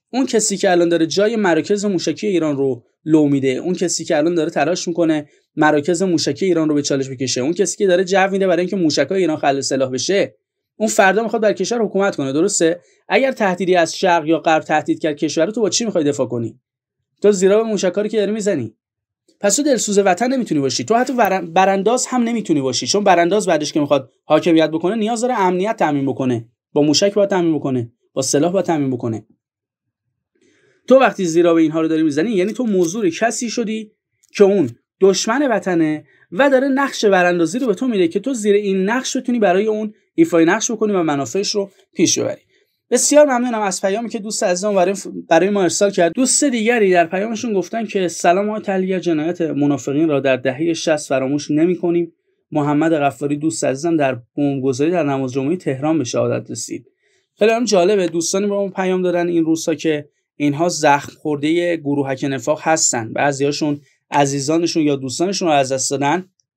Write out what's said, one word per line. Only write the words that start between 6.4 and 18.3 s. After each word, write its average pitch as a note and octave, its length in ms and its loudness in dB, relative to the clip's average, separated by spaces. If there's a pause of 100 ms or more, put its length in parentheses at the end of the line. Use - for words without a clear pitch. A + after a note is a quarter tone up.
ایران D#3+ 240 2
رو D3 60 0
به C#3+ 60 0
چالش C3+ 280 -2
بکشه، C3 320 -4
اون D3+ 120 0
کسی F#3 240 -2
که G3+ 100 0
داره F3+ 160 2
جو F#3 280 2
می‌ده G3 160 0
برای E3+ 120 2
اینکه F#3 160 -2
موشکای D#3+ 460 0
ایران D#3 160 0
خلع C#3 240 0
سلاح C3 300 -2
بشه، D#3 440 -2 (400)
اون G#3+ 140 -2
فردا G3 340 2
می‌خواد A3 180 -2
بر G#3 120 2
کشور A3+ 280 -4
حکومت G3 340 -2
کنه، C3+ 180 -4
درسته؟ F3 460 0 (280)
اگر B3+ 240 2
تهدیدی F#3 440 0
از E3 220 0
شرق E3+ 280 2
یا D#3+ 140 0
غرب D#3+ 240 0
تهدید D3+ 360 -2
کرد D#3 160 -4
کشور D#3+ 300 -2
رو، G#3+ 60 -4
تو A#3 100 -4
با G3 80 0
چی - 160 -2
می‌خوای F3+ 180 -2
دفاع C3+ 240 0
کنی؟ A#2 320 -6 (600)
تو G3+ 100 6
زیرا G3 320 4
به A3+ 60 -4
موشکاری G3+ 400 -2
که A3 80 -4
داری G3+ 140 0